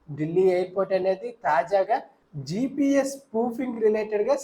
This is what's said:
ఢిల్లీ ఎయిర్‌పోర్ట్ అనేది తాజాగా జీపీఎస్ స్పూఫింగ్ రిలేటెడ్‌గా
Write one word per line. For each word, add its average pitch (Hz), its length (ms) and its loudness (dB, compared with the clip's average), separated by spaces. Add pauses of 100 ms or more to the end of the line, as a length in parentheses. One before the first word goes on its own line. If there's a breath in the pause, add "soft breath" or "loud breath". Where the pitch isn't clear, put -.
ఢిల్లీ 160 360 0 (120)
ఎయిర్‌పోర్ట్ 185 420 -2
అనేది 190 300 -2 (180)
తాజాగా 190 500 2 (520 soft breath)
జీపీఎస్ 277 680 0
స్పూఫింగ్ 233 640 -4
రిలేటెడ్‌గా 214 600 2